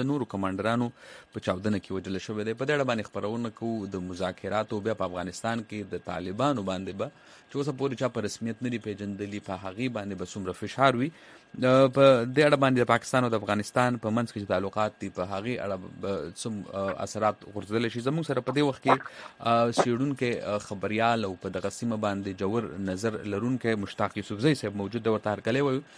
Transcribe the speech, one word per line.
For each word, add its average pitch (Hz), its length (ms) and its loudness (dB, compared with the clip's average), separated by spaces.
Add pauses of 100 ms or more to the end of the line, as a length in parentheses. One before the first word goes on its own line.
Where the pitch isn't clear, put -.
د 127 100 2
نورو 143 140 0
کمانډرانو 101 640 0 (460)
په - 120 -8
چاودنه 101 320 0
کې - 140 -8
وژل 95 260 -4
شوی 107 260 -6
دی. 113 100 -2
په 123 100 -4
دې 131 60 2
اړه 143 200 2
باندې 113 180 -2
خپرونه 110 500 -4
کوو. 113 280 -4
د 98 100 -6 (140)
مذاکراتو 95 680 -2
بیا 107 140 0
په 101 100 -2
افغانستان 92 680 -4
کې 101 220 -8
د 87 200 -6
طالبانو 104 500 0
باندې 95 380 -4
به 120 100 -4 (400)
چې - 60 -8
اوسه 143 160 -2
پورې 131 280 -2
چا 131 80 2
په 120 120 -6
رسمیت 110 420 -6
نه 127 60 -2
دي 120 100 -2
پیژندلي، 101 600 -6
په 98 140 -6 (100)
هغې 98 320 -4
باندې 101 180 -6
به 92 180 -6
څومره 92 200 -4
فشار 127 440 2
وي. 131 140 0 (520)
د، 131 240 8 (100)
په 139 80 8 (300)
دې 147 140 6
اړه 147 140 6
باندې 131 180 6
د 120 80 4
پاکستان 127 360 4
او 120 60 2
د 113 40 4
افغانستان 104 680 2
په 110 140 -2
منځ 117 160 0
کې - 80 -8
چې 98 80 -4
تعلقات 98 520 0
دي، 98 80 -4 (100)
په 90 140 0
هغې 104 220 -4 (100)
اړه 98 120 -2 (260)
به 98 80 -2 (300)
څه، - 80 -6
ا، 98 560 -4
اثرات 104 500 0
غورځولی 104 400 -2
شي. 120 140 -6
زموږ 156 220 0
سره 127 100 -2
په 127 120 -2
دې 143 160 2
وخت 131 160 -4
کې، 262 120 6 (440)
ا، 117 300 4
څېړونکی، 123 640 0 (100)
ا، 104 160 -2
خبریال 107 680 0
او 95 80 -2 (100)
په 98 60 -4
دغه 95 200 -4 (100)
سیمه 117 180 -2
باندې 101 320 -2 (140)
جوور 107 200 0 (160)
نظر 95 340 -2 (120)
لرونکی 113 500 0
مشتاق 104 440 -2
یوسفزی 107 360 2
صاحب 104 220 -4
موجود 104 280 -4
دی. 113 60 2
ورته 107 220 0
هرکلی 110 280 0
وایو. 139 200 2 (180)